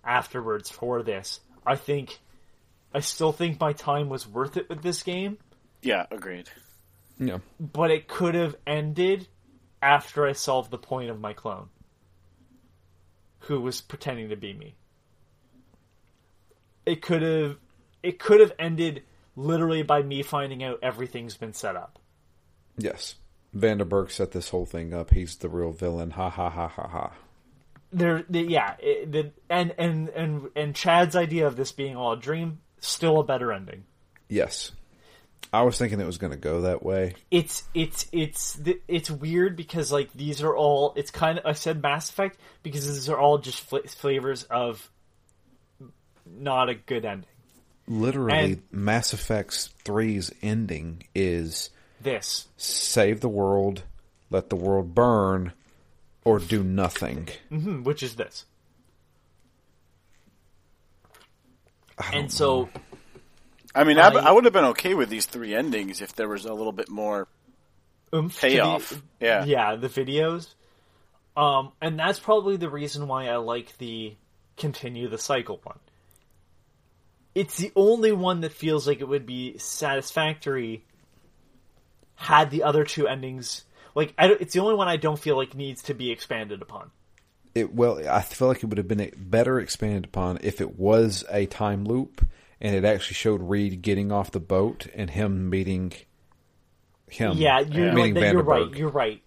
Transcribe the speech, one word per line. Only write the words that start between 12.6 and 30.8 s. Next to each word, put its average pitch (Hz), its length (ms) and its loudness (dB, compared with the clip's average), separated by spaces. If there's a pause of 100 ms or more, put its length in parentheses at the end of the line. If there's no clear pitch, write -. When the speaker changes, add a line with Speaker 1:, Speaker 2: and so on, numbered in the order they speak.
Speaker 1:
who 139 220 -4
was 123 200 -6
pretending 120 480 -10
to 107 60 -6
be 101 180 -12
me. - 220 -20 (2000)
It 165 160 -2
could 165 200 0
have, 156 360 0 (460)
it 180 160 -4
could 214 220 6
have 208 180 8
ended 165 440 -2 (320)
literally 160 480 0
by 147 200 4
me 139 200 -4
finding 135 400 -6
out 127 200 -6
everything's 120 520 -6
been 110 180 -12
set 98 220 -6
up. 90 220 -14 (800)
Speaker 3:
Yes. - 380 -8 (400)
Vanderberg 98 560 0
set 95 200 -4
this - 180 -8
whole 90 160 -2
thing 85 280 -8
up. 85 180 -2
He's 87 260 2
the 87 120 -8
real 85 220 -4
villain. 85 400 -6
Ha, 92 180 -4
ha, 87 200 -4
ha, 82 180 -4
ha, - 200 -10
ha. 80 240 -8 (800)
Speaker 1:
There, 170 380 0
the, 170 120 -2
yeah, 143 380 0
it, 147 320 -2
the, 147 200 -4 (180)
and, 170 280 0
and, 160 320 -2
and, 151 460 -6
and 147 200 -4
Chad's 175 400 4